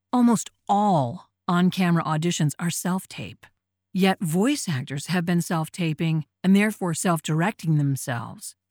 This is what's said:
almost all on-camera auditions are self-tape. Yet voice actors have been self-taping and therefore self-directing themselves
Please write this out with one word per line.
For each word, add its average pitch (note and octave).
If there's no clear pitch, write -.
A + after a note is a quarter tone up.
almost A#3+
all F#3+
on-camera F3
auditions D#3
are E3+
self-tape. -
Yet F#3+
voice F#3+
actors C#3+
have E3+
been F3
self-taping D#3+
and F#3+
therefore G3
self-directing D#3+
themselves C3